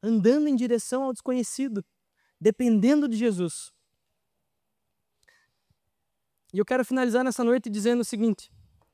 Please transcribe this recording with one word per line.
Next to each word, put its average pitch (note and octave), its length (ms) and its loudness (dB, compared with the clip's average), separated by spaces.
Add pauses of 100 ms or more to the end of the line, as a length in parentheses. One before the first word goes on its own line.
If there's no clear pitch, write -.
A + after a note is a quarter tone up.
Andando A3+ 460 4
em C#4+ 60 2
direção A#3+ 500 -2
ao C4 80 -4
desconhecido. B3+ 720 -4 (540)
Dependendo A#3 720 2
de A3+ 80 -4
Jesus. G3 560 -4 (2750)
E F3+ 60 -4
eu G#3 60 2
quero B3+ 200 0
finalizar B3+ 400 0
nessa B3+ 180 -4
noite A#3+ 280 2
dizendo A3 300 0
o A3+ 40 0
seguinte. G#3+ 480 -2 (420)